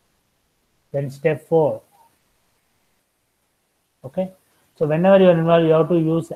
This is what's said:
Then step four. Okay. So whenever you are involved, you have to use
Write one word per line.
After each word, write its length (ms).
Then 180
step 380
four. 340
Okay. 280
So 100
whenever 360
you 60
are 80
involved, 280
you 60
have 180
to 80
use 380